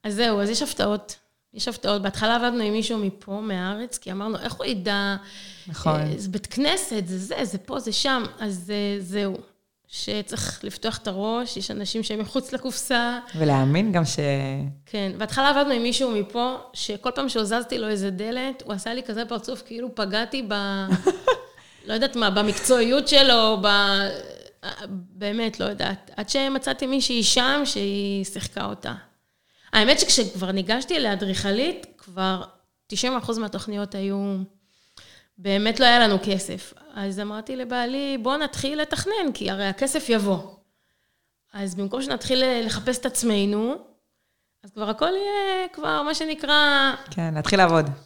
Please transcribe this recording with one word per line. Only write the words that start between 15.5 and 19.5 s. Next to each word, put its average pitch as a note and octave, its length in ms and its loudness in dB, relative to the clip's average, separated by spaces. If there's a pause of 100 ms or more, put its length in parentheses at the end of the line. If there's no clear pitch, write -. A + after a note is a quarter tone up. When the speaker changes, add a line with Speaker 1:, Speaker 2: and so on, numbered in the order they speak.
Speaker 1:
עם A#3 100 2
מישהו A#3+ 280 0
מפה, A#3+ 460 -2 (160)
שכל G#3 420 -4
פעם C#4 140 -2
שהוזזתי A#3 480 -2
לו G#3+ 100 -2
איזה G3 220 0
דלת, B3 560 -4
הוא G#3+ 80 -6
עשה G#3+ 200 -4
לי B3+ 100 -4
כזה A3+ 220 -6
פרצוף, A#3 400 -6